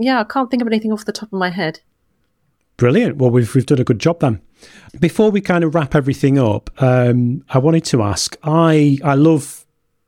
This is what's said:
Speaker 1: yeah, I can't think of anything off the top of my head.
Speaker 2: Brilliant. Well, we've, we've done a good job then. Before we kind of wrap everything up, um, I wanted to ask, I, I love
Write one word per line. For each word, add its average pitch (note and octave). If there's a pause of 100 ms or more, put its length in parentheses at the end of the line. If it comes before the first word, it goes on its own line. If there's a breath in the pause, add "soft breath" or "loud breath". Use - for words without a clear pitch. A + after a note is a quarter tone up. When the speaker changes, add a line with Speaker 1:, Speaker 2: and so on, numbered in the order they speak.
Speaker 1:
yeah, B3+
I G#3+
can't C4
think B3+
of A#3
anything A3
off G#3+
the G#3
top -
of F#3+
my F3+
head. E3+ (960)
Speaker 2:
Brilliant. C3
Well, B2+
we've, A#2
we've B2+
done C#3
a B2
good A2+
job E3+
then. A#2+ (580 loud breath)
Before G#3+
we G3+
kind F3
of D#3
wrap D#3
everything C#3
up, A2 (140)
um, B2
I C3+
wanted E3
to B2
ask, G2+
I, D3+
I C#3
love D3+ (440)